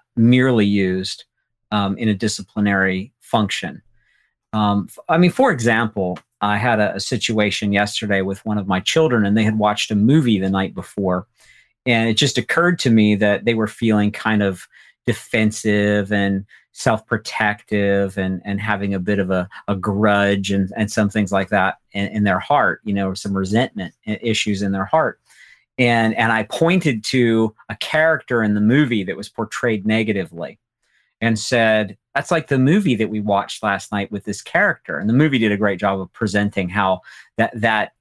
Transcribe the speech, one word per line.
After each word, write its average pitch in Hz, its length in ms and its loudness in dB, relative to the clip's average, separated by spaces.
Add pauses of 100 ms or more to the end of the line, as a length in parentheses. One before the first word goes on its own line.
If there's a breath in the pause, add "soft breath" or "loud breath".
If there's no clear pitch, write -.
(160)
merely 123 500 4
used, 95 580 -2 (480)
um, 101 260 -2
in 113 100 -2
a 104 60 2
disciplinary 98 1080 -2
function. 98 600 -4 (720)
Um, 104 360 0
f-, - 100 -20 (100)
I 165 100 2
mean, 180 140 4
for 262 180 2
example, 113 680 -2 (220)
I 104 180 0
had 117 200 0
a, 104 160 0
a 104 60 -8
situation 104 720 -2
yesterday 101 500 0
with 95 240 -6
one 104 120 -2
of 98 100 -6
my 95 120 0
children, 123 460 2
and 104 100 2
they 110 60 4
had 110 160 0
watched 107 320 0
a 107 60 0
movie 117 420 4
the 95 120 -2
night 95 240 -2
before. 92 520 -4 (600 soft breath)
And 117 220 2
it 110 80 2
just 135 220 0
occurred 170 420 0
to 127 100 2
me 107 260 6
that 104 280 2
they 117 100 2
were 110 120 -2
feeling 107 460 0
kind 107 300 0
of 98 240 -2 (400 soft breath)
defensive 104 1040 0
and 98 320 0 (280 soft breath)
self-protective 104 1500 -2
and, 95 260 -4
and 98 160 -6
having 101 340 -2
a 95 40 -2
bit 98 200 -2
of 92 120 -2
a, 92 180 -2 (200 loud breath)
a 101 80 -2
grudge 101 720 0
and, 98 260 0
and 107 140 -2
some 107 180 0
things 101 240 -2
like 98 160 0
that 95 280 0 (160)
in, 101 160 -4
in 104 160 -2
their 95 140 2
heart, 113 460 0
you 107 80 -4
know, 98 220 -2
some 98 220 -6
resentment 95 580 -2 (120)
i-, 107 140 -4
issues 104 420 -2
in 98 100 -2
their 95 120 -2
heart. 143 360 0 (580 soft breath)
And, 117 380 2
and 113 160 0
I 110 120 0
pointed 165 600 0
to 113 500 2 (140 soft breath)
a 110 80 -10
character 156 640 0
in 107 120 0
the 104 60 0
movie 117 440 2
that 90 120 -6
was 104 120 -12
portrayed 110 580 -4
negatively 98 720 -4 (640)
and 113 160 2
said, 110 580 0 (180)
"That's 147 160 -4
like 160 180 0
the 139 100 0
movie 156 380 4
that 104 120 0
we 107 120 -4
watched 101 420 -2
last 101 280 -4
night 101 220 -4
with 202 120 -8
this - 180 -8
character." 170 560 -2
And 98 100 -4
the 113 60 2
movie 139 240 4
did 110 140 2
a 104 40 0
great 101 220 0
job 98 220 0
of 92 120 -12
presenting 101 560 -2
how 95 320 0 (380 loud breath)
that, 110 200 0
that, 110 420 0